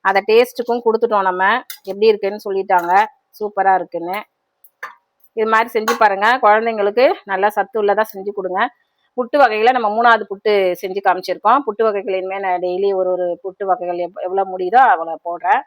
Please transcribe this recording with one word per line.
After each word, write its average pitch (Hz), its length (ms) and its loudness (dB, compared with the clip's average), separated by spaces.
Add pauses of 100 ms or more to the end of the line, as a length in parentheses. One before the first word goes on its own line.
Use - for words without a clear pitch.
அதை 196 180 2
டேஸ்ட்டுக்கும் 240 600 0
கொடுத்துட்டோம் 220 440 0
நம்ம. 185 160 -2 (420)
எப்படி 202 220 0
இருக்குன்னு 208 320 0
சொல்லிட்டாங்க, 190 520 -2 (440)
சூப்பரா 196 400 -2
இருக்குன்னு. 175 420 -6 (1200)
இது 220 100 0
மாதிரி 220 220 2
செஞ்சு 220 260 -2
பாருங்க. 208 320 4 (120)
குழந்தைங்களுக்கு 220 680 2 (200)
நல்லா 196 260 0
சத்து 202 260 -4
உள்ளதா 202 280 0
செஞ்சு 196 280 -12
கொடுங்க. 190 280 -4 (560)
புட்டு 247 200 -4
வகைகளை 240 340 4
நம்ம 233 180 0
மூணாவது 226 360 2
புட்டு 202 260 -4 (240)
செஞ்சு 190 260 -8
காமிச்சிருக்கோம். 190 640 0
புட்டு 220 200 -4
வகைகள் 202 340 -2
இனிமே 185 220 -6
நான் 180 220 -2
டெய்லி 180 320 -2
ஒரு 185 180 0
ஒரு 180 160 -2 (120)
புட்டு 190 260 -10
வகைகள் 180 340 -2
எவ்-, 175 220 -8
எவ்வளவு 196 300 -4
முடியுதோ 262 340 2
அவ்வளவு 165 380 0
போடுறேன். 185 440 -2